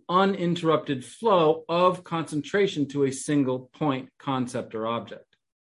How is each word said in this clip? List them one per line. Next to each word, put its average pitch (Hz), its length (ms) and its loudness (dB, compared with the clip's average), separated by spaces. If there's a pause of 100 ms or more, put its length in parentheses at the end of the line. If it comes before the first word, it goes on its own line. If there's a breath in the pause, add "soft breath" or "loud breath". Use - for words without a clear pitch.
uninterrupted 170 960 2
flow 165 640 2
of 175 360 2
concentration 160 840 -2
to 143 160 0
a 131 80 2
single 131 640 -2
point, 131 340 -2 (100)
concept, 127 560 -4
or 110 120 -4
object. 113 500 -8 (340)